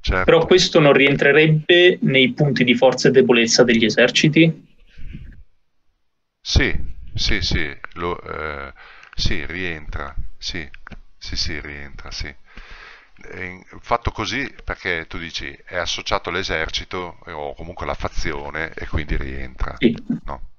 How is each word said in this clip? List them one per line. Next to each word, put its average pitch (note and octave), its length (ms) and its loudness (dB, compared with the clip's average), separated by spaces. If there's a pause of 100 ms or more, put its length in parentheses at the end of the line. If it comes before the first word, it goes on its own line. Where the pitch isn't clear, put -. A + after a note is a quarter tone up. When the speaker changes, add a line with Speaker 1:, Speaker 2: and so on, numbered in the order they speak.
Speaker 1:
Certo. F#3 240 0
Speaker 2:
Però B3 220 6
questo F#3 320 4
non C#3+ 140 8
rientrerebbe D#3 1080 4
nei C3 300 4
punti C3+ 300 0
di A#2+ 140 4
forza B2+ 320 4
e - 20 8
debolezza A#2+ 540 4
degli A2+ 200 4
eserciti? D3 800 4 (1700)
Speaker 1:
Sì, - 320 2 (420)
sì, G#2+ 280 0
sì, D2+ 340 -2 (180)
lo, F2 280 -6
eh, D2+ 500 -10 (420)
sì, E2+ 320 0
rientra, D#2 680 -8 (240)
sì, - 300 -8 (500)
sì, - 180 -10
sì, D#2 240 -4
rientra, C#2+ 500 -14
sì. C#2+ 240 -10 (880)
È F2+ 200 -16
in-, F#2 240 -12 (160)
fatto - 320 -2
così A2+ 380 -6 (140)
perché E2+ 440 -6
tu F#2 100 -10
dici D#2+ 320 -10 (160)
è F2 100 -10
associato F2+ 540 -4
all'esercito, F2 960 -6
eh, F2 60 -16
o D2 220 -10
comunque E2 300 -12
alla C#2 100 -4
fazione D2+ 800 -4
e - 140 -10
quindi D2 300 -4
rientra, C2+ 600 -6
Speaker 2:
Sì. A#2+ 160 2 (300)
Speaker 1:
no? - 340 -10